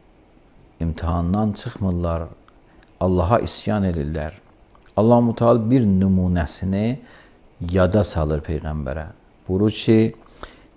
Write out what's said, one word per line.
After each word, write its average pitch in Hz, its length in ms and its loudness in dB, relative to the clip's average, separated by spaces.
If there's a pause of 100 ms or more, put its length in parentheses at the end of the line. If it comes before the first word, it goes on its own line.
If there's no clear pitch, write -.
(800)
İmtahandan 85 720 -2
çıxmırlar. 87 680 -4 (760)
Allaha 92 380 2
isyan - 460 -2
edirlər. 78 480 -4 (640)
Allah 117 240 4 (100)
Mütəal 117 400 2
bir 127 160 4
nümunəsini 95 1120 0 (720)
yada 92 340 4
salır 76 380 -2
Peyğəmbərə. 76 640 -6 (420)
Buyurur 101 220 2
ki, 110 440 2 (640)